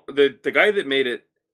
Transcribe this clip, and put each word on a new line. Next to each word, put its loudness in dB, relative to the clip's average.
the, 0
the -6
guy 2
that -2
made 0
it -8